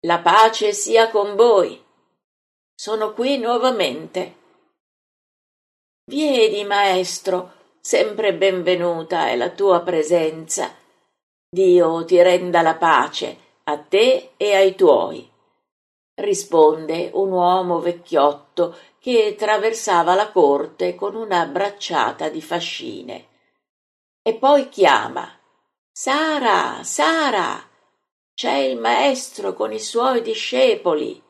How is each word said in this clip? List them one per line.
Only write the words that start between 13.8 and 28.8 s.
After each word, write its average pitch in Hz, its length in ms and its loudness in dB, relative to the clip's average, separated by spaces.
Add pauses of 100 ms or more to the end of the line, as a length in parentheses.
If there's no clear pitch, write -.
e 202 180 0
ai 190 220 4
tuoi", 127 520 2 (840)
risponde 160 1000 0
un 196 180 -2
uomo 180 480 0
vecchiotto 170 1000 -2 (220)
che 226 360 0
traversava 208 800 0
la 214 160 0
corte 170 640 0
con 202 220 -8
una 185 300 -2
bracciata 156 840 -4
di 156 120 -8
fascine. 123 840 -10 (960)
E 220 140 -4
poi 269 320 2
chiama: 127 680 0 (540)
"Sara, 262 920 -2
Sara, 285 840 -2 (720)
c'è - 160 -4
il 269 240 -2
maestro 240 720 -2